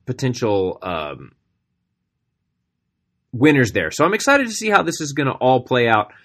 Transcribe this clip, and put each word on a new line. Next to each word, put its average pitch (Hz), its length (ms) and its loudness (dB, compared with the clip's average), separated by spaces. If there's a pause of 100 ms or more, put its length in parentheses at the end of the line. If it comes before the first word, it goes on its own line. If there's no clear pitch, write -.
potential, 113 720 -2
um, 76 500 -8 (2000)
winners 127 400 4
there. 85 200 -2
So 147 140 0
I'm 196 100 0
excited 277 320 0
to 220 60 -10
see 214 160 -6
how 196 120 4
this 165 180 -4
is 147 120 -8
gonna 139 220 -2
all 127 280 2
play 123 260 0
out, 107 260 2 (120)